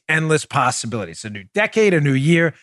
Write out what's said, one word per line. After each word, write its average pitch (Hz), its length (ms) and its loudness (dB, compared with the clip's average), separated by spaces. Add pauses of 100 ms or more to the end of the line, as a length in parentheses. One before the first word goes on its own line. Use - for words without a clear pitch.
endless 156 360 0
possibilities. 117 800 -4
A 110 60 -10
new 101 240 -14
decade, 208 400 2
a 156 80 2
new 143 120 2
year. 160 480 2